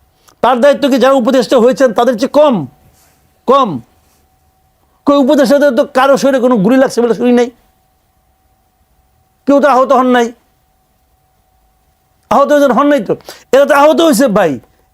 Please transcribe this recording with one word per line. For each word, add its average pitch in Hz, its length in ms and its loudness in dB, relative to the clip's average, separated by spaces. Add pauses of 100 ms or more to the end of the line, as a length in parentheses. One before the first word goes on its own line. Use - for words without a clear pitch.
(400)
তার 240 200 -2
দায়িত্ব 277 280 0
কি 254 100 0
যারা 262 140 2
উপদেষ্টা 262 460 0
হয়েছেন 247 340 0
তাদের 240 260 -2
চেয়ে 247 100 -4
কম? 262 380 0 (800)
কম। 226 340 -2 (1300)
কই 285 100 0
উপদেষ্টাদের 285 540 2
তো 233 240 -2
কারো 269 220 2
শরীরে 269 240 -2
কোনো 247 160 0
গুলি 220 200 0
লাগছে 262 240 -2
বলে 233 140 -2
শুনি 247 180 -2
নাই, 240 180 0 (2000)
কেউ 285 140 2
তো 285 80 2
আহত 262 240 0
হন 254 140 2
নাই, 240 260 0 (2000)
আহত 269 220 0
হয়েছেন, 285 180 2
হন 254 160 0
নাই 285 180 0
তো। 170 120 -6 (360)
এরা 277 120 4
তো 277 100 0
আহত 285 260 2
হয়েছে 277 280 2
ভাই, 180 320 -2 (320)